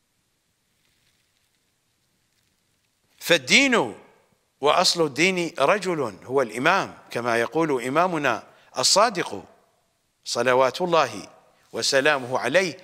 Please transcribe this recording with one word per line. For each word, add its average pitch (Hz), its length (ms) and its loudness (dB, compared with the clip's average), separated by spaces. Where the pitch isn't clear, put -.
فالدين 175 760 2
وأصل 160 440 2
الدين 165 540 0
رجل 156 640 -2
هو 127 180 0
الإمام، 127 560 -2
كما 117 280 -2
يقول 135 440 -2
إمامنا 147 640 -2
الصادق 175 680 0
صلوات 127 560 0
الله 135 480 -2
وسلامه 131 680 0
عليه 151 440 -2